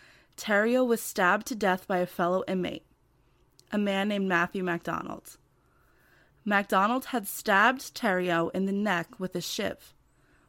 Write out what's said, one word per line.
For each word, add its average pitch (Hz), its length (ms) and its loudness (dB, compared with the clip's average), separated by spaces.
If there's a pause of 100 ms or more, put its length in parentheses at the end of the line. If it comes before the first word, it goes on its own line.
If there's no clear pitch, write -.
(360)
Theriot 226 500 2
was 233 160 2
stabbed 196 460 2
to 262 80 -6
death 190 320 0
by 185 120 0
a 180 60 0
fellow 180 440 0
inmate, 185 340 -4 (880)
a 214 60 -2
man 202 320 0
named 202 180 0
Matthew 185 340 0
MacDonald. - 760 -6 (1040)
MacDonald 202 640 2
had 220 240 -4
stabbed 220 680 2
Theriot 180 580 0
in 190 120 0
the 196 80 -2
neck 196 480 -2
with 185 160 -6
a 175 40 -6
shiv, - 520 -6 (560)